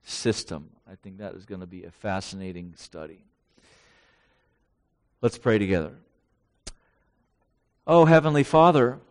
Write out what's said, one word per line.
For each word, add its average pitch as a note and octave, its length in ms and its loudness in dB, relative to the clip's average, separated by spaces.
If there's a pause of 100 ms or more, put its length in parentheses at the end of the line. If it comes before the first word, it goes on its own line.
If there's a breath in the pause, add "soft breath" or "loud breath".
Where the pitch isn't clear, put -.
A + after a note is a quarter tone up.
system. - 640 -8 (180)
I F#2+ 60 -20
think F#2+ 240 -20
that G2+ 160 -16
is F2+ 120 -20
gonna F#2 200 -16
be F2+ 200 -20
a E2+ 60 -20
fascinating F#2 840 -12
study. D#2+ 500 -20 (2000)
Let's - 180 -4
pray A2 180 0
together. F#2 400 -2 (1900)
Oh, E3 180 6
Heavenly D#3 380 4
Father D3 560 4 (120)